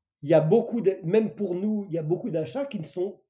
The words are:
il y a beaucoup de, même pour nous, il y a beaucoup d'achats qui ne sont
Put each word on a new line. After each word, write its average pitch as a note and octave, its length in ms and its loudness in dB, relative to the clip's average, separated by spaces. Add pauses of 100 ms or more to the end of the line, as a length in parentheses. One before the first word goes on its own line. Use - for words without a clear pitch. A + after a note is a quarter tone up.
(220)
il C#3 60 -10
y E3 60 6
a D#3 80 8
beaucoup A3+ 400 2
de, F#3 100 4 (100)
même G#3 320 2
pour F#3 200 -4
nous, G3+ 340 -2
il D#3+ 60 -8
y E3 40 0
a D#3+ 40 -4
beaucoup F3 260 -2
d'achats E3 380 -4
qui A3 120 -8
ne D#3 60 -8
sont - 460 -6